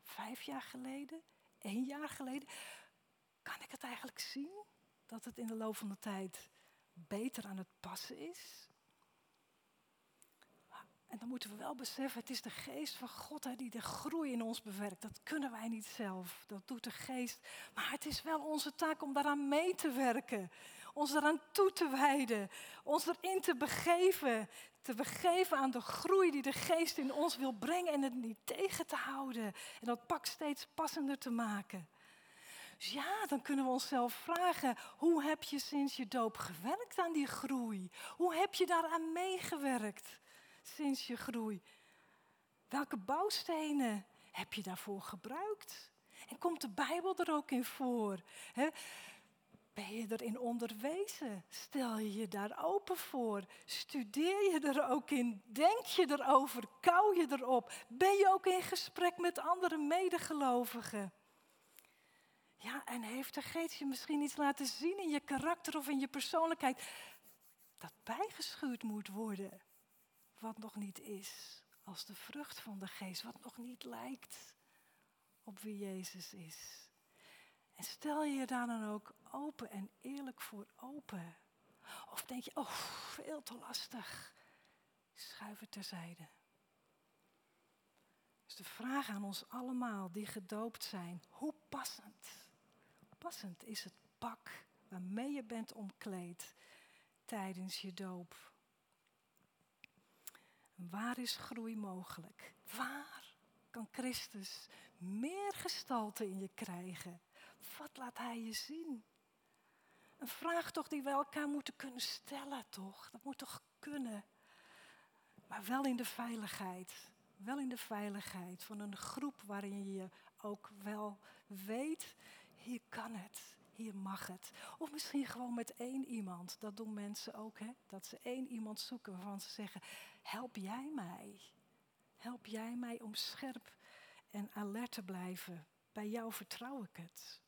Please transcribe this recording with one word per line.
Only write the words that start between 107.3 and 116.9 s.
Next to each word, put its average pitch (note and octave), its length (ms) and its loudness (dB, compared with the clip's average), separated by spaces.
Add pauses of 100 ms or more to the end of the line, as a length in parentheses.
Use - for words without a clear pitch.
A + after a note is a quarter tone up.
Wat D4+ 200 -14
laat B3 200 -8
hij A#3+ 240 -4
je A3 120 -4
zien? D4+ 500 -6 (1120)
Een B3+ 100 -8
vraag E4 440 -2
toch D#4 160 -4
die D4+ 140 -2
we C4 80 -2
elkaar C#4+ 380 2
moeten C#4+ 280 -2
kunnen B3+ 260 -8
stellen, C#4 680 -6
toch? F#3+ 400 -12
Dat - 140 -18
moet C#4 140 -8
toch - 260 -12 (160)
kunnen? B3 460 -4 (1200)
Maar - 160 -10
wel B3+ 220 0
in B3+ 100 4
de A#3+ 100 -2
veiligheid. G#3 1080 -6 (260)